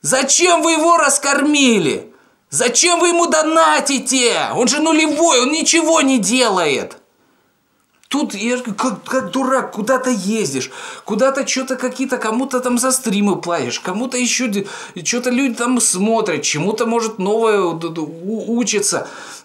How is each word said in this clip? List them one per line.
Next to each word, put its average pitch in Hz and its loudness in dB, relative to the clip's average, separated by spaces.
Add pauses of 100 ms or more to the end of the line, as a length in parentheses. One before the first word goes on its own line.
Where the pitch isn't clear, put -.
Зачем 320 2
вы 330 2
его 330 4
раскормили? 277 2 (380)
Зачем 269 2
вы 349 4
ему 339 2
донатите? 277 2
Он 226 2
же 294 0
нулевой, 311 4
он 277 0
ничего 320 2
не 269 2
делает. 180 0 (1120)
Тут 262 -2
я 233 -2
ж 247 -8 (140)
как, 240 -4
как 247 -2
дурак, 262 0
куда-то 254 -2
ездишь, 190 -2 (360)
куда-то 269 0
че-то 254 -4
какие-то, 254 -4
кому-то 240 -2
там 247 0
за 254 0
стримы 202 0
платишь, 160 -4
кому-то 233 -6
еще 247 0
де-, 202 -4 (360)
че-то 240 -2
люди 247 0
там 240 0
смотрят, 196 0
чему-то, 214 -2
может, 226 -2
новое 202 2
д-, 165 -8
д-, 165 -8
у-, 190 -6
учатся, 196 -2 (380)